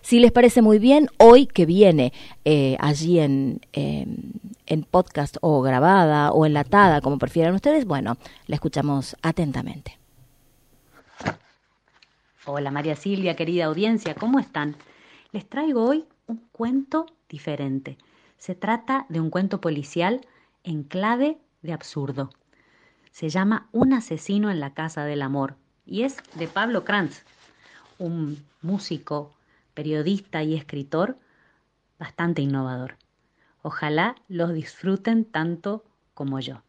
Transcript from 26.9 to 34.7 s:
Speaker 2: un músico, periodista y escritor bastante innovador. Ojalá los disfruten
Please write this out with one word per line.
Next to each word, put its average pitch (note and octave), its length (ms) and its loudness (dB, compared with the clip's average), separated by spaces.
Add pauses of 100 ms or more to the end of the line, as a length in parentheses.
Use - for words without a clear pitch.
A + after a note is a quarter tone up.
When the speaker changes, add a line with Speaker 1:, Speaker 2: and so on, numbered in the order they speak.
Speaker 2:
un E3 380 -8 (240)
músico, D3+ 720 -8 (400)
periodista D#3 680 -6
y D#3 120 -4
escritor D#3 640 -6 (800)
bastante E3+ 440 -6
innovador. C3 540 -6 (680)
Ojalá D#3 520 -4 (120)
los E3+ 260 -6
disfruten G3 720 -4